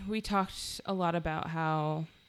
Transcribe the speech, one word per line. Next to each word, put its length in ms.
we 100
talked 680
a 80
lot 220
about 360
how 540